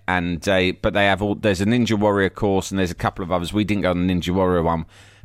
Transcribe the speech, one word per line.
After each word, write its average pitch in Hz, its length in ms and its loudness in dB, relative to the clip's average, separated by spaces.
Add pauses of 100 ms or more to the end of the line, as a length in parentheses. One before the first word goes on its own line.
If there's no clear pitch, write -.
And 87 340 -2
they, 92 300 2
but 101 220 -4
they 101 120 2
have 98 160 2
all, 104 140 0
there's 98 260 0
a 101 40 2
Ninja 113 340 2
Warrior 101 300 2
course 95 420 -2
and 98 80 -2
there's 90 120 0
a 85 40 -10
couple 104 280 -6
of 85 80 -8
others. 87 200 -2
We 104 120 0
didn't 98 200 -2
go 90 80 2
on 87 160 0
the 92 60 2
Ninja 87 200 -2
Warrior 90 300 2
one, 82 220 0 (400)